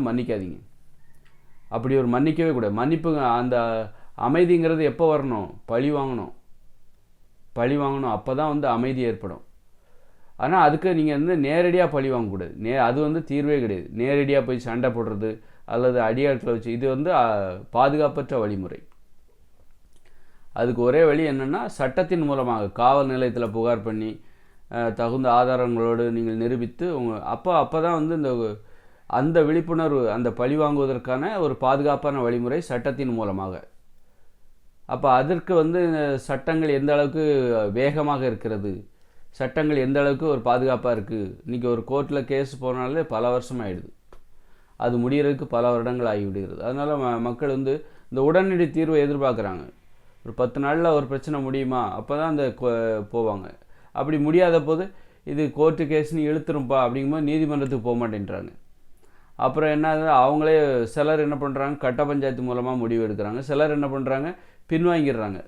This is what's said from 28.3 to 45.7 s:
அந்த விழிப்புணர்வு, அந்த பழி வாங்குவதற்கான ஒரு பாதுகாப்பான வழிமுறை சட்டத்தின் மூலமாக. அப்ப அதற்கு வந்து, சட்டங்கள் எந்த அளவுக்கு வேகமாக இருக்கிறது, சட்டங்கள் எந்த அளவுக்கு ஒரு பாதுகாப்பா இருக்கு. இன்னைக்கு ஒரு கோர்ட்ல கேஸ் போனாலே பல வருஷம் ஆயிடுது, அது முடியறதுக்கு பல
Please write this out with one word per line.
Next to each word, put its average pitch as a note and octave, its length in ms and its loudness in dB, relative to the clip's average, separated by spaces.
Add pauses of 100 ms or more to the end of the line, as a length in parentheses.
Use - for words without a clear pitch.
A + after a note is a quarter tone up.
அந்த D#3+ 340 2
விழிப்புணர்வு, D#3 720 2
அந்த A#2+ 200 -2
பழி C3 260 -2
வாங்குவதற்கான C#3+ 800 -2
ஒரு D3 160 0
பாதுகாப்பான C#3 640 0
வழிமுறை A#2+ 420 0
சட்டத்தின் B2+ 520 -4
மூலமாக. F#2+ 540 -4 (1200)
அப்ப C3 260 0
அதற்கு D#3+ 440 2
வந்து, E3 240 2 (400)
சட்டங்கள் D#3+ 500 -2
எந்த C#3+ 240 2
அளவுக்கு D3 300 2 (500)
வேகமாக C#3+ 520 0
இருக்கிறது, G#2+ 640 -4 (420)
சட்டங்கள் D3+ 480 0
எந்த C3+ 220 2
அளவுக்கு C#3+ 280 2
ஒரு C#3 120 2
பாதுகாப்பா B2 520 2
இருக்கு. G#2 520 -4
இன்னைக்கு A#2+ 260 -4
ஒரு A2+ 180 0
கோர்ட்ல C#3 360 -2
கேஸ் C3+ 400 -4
போனாலே B2+ 400 -2
பல A#2+ 260 0
வருஷம் B2 300 -2
ஆயிடுது, F2+ 300 -8 (840)
அது A#2+ 340 0
முடியறதுக்கு C#3+ 340 2
பல A#2+ 280 0